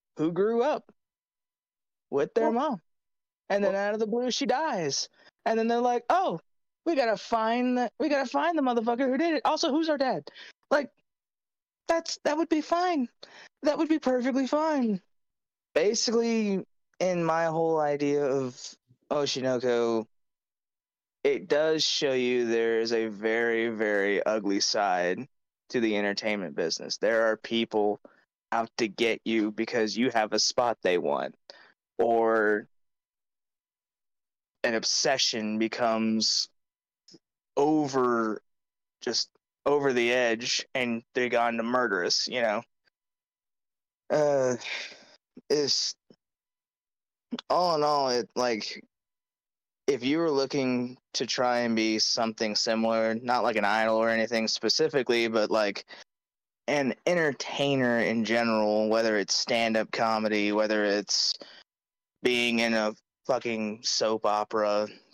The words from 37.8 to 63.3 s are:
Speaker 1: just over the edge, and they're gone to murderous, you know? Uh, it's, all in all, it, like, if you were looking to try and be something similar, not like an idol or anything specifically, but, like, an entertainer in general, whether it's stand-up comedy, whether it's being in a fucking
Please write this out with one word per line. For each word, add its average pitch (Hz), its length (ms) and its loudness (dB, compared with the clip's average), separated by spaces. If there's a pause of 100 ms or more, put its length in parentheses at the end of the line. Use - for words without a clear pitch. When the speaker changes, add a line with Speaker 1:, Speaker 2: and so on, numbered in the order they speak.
Speaker 1:
just - 280 -4 (360)
over 139 280 2
the 120 200 2
edge, 120 500 0 (120)
and 120 260 -2 (140)
they're 123 120 0
gone 117 300 0
to 113 60 -2
murderous, 113 640 0
you 120 160 -2
know? 110 180 0 (1500)
Uh, 139 440 2 (960)
it's, 143 460 0 (1500)
all 170 260 2
in 151 60 0
all, 143 280 2
it, 120 260 -2
like, 117 480 -4 (1040)
if 123 160 0
you 143 140 2
were 165 140 2
looking 127 640 0 (160)
to 127 140 -4
try 123 320 0
and 117 160 0
be 110 240 2
something 110 560 -2
similar, 113 680 0
not 123 220 0
like 113 120 0
an 104 100 0
idol 110 320 2
or 113 120 2
anything 113 380 0
specifically, 120 800 0
but, 110 240 0
like, 104 340 0 (840)
an 139 280 0 (100)
entertainer 139 960 0
in 110 260 0
general, 110 640 2
whether 113 260 2
it's 98 200 0
stand-up 113 560 0
comedy, 110 600 0
whether 107 320 2
it's 104 520 0 (880)
being 120 360 2
in 117 140 2
a 107 220 0 (320)
fucking 113 560 -2